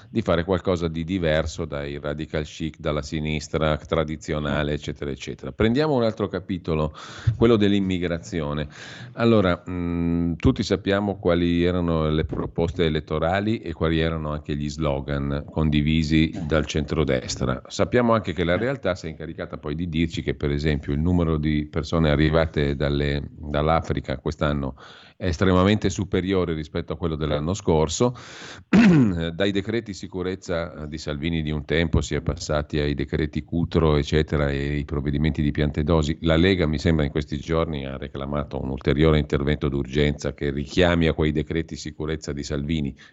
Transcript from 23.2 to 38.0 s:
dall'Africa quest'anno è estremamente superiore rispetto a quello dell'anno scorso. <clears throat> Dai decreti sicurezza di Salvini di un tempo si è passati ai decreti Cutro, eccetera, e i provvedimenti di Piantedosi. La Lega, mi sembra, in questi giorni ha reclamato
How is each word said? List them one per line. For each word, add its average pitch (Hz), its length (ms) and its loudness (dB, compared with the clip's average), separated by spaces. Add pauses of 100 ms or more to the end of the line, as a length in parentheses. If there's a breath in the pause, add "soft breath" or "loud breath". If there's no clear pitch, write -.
dall'Africa 76 880 -2
quest'anno 71 560 -2 (420 loud breath)
è - 80 -8
estremamente 95 640 4
superiore 92 640 0
rispetto 82 400 -6
a 78 60 -8
quello 80 180 -2
dell'anno 76 380 -2
scorso. 85 600 2 (540 loud breath)
<clears throat> - 0 -
Dai 101 840 6
decreti 104 420 -2
sicurezza 87 920 -6
di 73 120 -8
Salvini 76 440 -2
di 76 80 -2
un 76 140 -2
tempo 80 380 2
si - 120 -4
è 69 60 -2
passati 76 580 -2
ai 73 140 0
decreti 73 500 -4
Cutro, 80 540 2
eccetera, 73 540 2
e 71 260 -2
i 73 80 -2
provvedimenti 73 560 0
di 73 100 2
Piantedosi. 76 720 2
La 80 140 4
Lega, 87 300 4
mi 76 120 0
sembra, 80 280 2
in 67 40 -2
questi 76 280 -4
giorni 80 480 -2
ha 67 100 -8
reclamato 69 680 -6